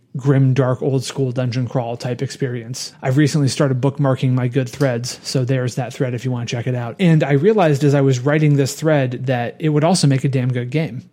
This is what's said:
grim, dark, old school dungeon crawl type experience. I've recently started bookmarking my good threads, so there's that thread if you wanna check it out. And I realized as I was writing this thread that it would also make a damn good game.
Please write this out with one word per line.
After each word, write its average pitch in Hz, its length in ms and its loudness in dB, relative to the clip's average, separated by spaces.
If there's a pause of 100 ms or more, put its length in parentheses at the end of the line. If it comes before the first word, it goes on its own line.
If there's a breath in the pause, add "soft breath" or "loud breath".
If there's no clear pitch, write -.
(180)
grim, 135 360 4
dark, 127 280 2
old 135 240 0
school 131 260 -4
dungeon 127 380 -2
crawl 120 260 -4
type 123 260 -6
experience. 123 720 -8 (100)
I've 131 140 0
recently 147 320 2
started 135 320 0
bookmarking 135 540 0
my 127 160 0
good 127 180 -2
threads, 123 560 -4
so 131 220 -4
there's 127 300 -2
that 120 180 -6
thread 127 200 -4
if 117 120 -8
you 127 60 -4
wanna 120 160 -6
check 120 200 -6
it 127 80 -2
out. 120 240 -8
And 165 240 4
I 139 100 -2
realized 156 520 4
as 139 100 4
I 143 60 4
was 135 180 2
writing 147 380 4
this 135 180 0
thread 131 520 0
that 120 320 -2
it 160 100 0
would 147 160 2
also 175 200 4
make 143 200 2
a - 20 0
damn 127 240 0
good 123 180 -4
game. 135 440 -4